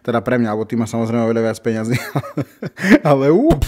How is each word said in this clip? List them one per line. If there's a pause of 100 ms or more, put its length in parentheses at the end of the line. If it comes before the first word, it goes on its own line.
teda
pre
mňa,
lebo
ty
máš
samozrejme
oveľa
viac
peňazí, (600)
<laughs>
ale
ú.
<laughs> (120)